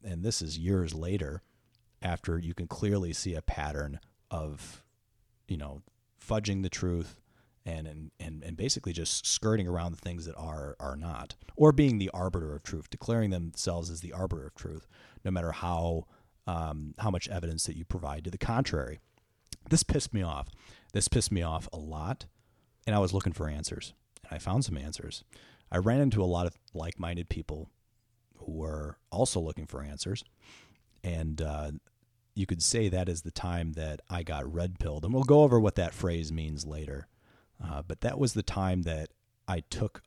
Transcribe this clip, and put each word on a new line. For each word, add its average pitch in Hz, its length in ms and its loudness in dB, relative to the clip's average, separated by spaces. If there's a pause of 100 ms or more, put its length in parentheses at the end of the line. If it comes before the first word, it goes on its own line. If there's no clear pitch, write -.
and 87 200 -4
this 110 180 0
is 78 160 -4
years 85 360 4
later, 80 480 -2 (600)
after 85 360 0
you 85 160 -2
can 87 140 -4
clearly 101 440 2
see 90 220 -2
a 78 80 -4
pattern 73 580 -2 (300)
of, 78 540 -8 (640)
you 90 100 -2
know, 73 240 -8 (420)
fudging 104 380 0
the 95 80 -2
truth 87 500 -2 (460)
and, 78 220 -6
and, 78 320 -12
and, 78 240 -8
and 85 120 -8
basically 95 380 -2
just 82 320 -4
skirting 107 420 2
around 87 240 -2
the 82 60 -8
things 85 280 -8
that 82 100 -10
are, 78 440 -8
are 69 160 -4
not, 76 400 -8 (200)
or 151 160 10
being 135 260 6
the 95 160 0
arbiter 90 420 -2
of 71 80 -10
truth, 78 260 -8
declaring 113 420 0
themselves 85 580 -2
as 82 120 -8
the 87 120 -10
arbiter 82 320 -2
of 73 100 -16
truth, 80 320 -10 (380)
no 95 60 0
matter 85 200 2
how, 85 540 0 (400)
um, 78 540 -4
how 110 120 0
much 87 160 -2
evidence 85 380 -2
that - 100 -4
you 82 80 -8
provide 78 400 -4
to 85 80 -8
the 95 60 -6
contrary. 82 600 0 (720)
This 156 140 8
pissed - 300 0
me 104 80 2
off. 73 260 -2 (460)
This - 160 2
pissed - 220 2
me 95 100 4
off 80 320 -2
a - 40 -8
lot, 78 480 -6 (600)
and 110 100 4
I 104 40 6
was 92 140 4
looking 92 200 2
for 80 160 -2
answers, - 440 -6 (300)
and - 100 -14
I 80 40 -6
found 107 260 2
some 82 140 -4
answers. - 480 -10 (440)
I - 80 0
ran 113 220 6
into 113 240 6
a - 20 4
lot 87 200 2
of 85 120 -4 (160)
like-minded 85 540 -4
people 78 420 -6 (680)
who - 160 -12
were 76 440 -6 (140)
also 101 300 2
looking 78 240 -4
for 67 180 -8
answers, 73 400 -6 (800)
and, 80 380 -2
uh, 76 300 -4 (640)
you 95 120 -2
could 82 180 0
say 110 240 4
that 90 220 2
is 82 140 -2
the 85 80 -8
time 85 420 -2
that 78 260 -6 (100)
I 87 140 -4
got 76 300 -4
red-pilled, 85 500 -2
and 98 100 0
we'll 131 100 4
go 147 180 10
over 123 180 10
what 107 160 6
that 85 180 2
phrase 82 380 0
means 78 340 -2
later. 73 420 -8 (540)
Uh, 73 200 -6
but - 200 -8
that 131 180 2
was 131 140 4
the 107 100 2
time 92 400 2
that 80 260 -2 (380)
I 87 140 0
took - 460 -4